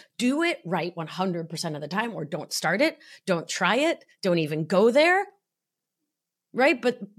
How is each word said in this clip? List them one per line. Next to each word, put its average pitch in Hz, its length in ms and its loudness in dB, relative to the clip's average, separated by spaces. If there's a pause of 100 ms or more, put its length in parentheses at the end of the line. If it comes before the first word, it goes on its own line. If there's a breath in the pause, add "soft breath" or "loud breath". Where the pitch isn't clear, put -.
(160 loud breath)
"Do 277 280 0
it 339 200 -2
right 175 320 -4
one 160 120 -8
hundred 170 420 -4
percent 160 240 -6
of 147 60 -8
the 147 80 -8
time, 208 260 -4
or 160 100 -8
don't 151 280 -10
start 175 280 -2
it, 311 180 0 (280 loud breath)
don't 170 220 -2
try 190 280 0
it, 311 280 0 (180 soft breath)
don't 175 160 2
even 156 260 -2
go 208 280 4
there," 359 340 4 (1300)
right? 254 260 2
But, 247 200 -2 (180)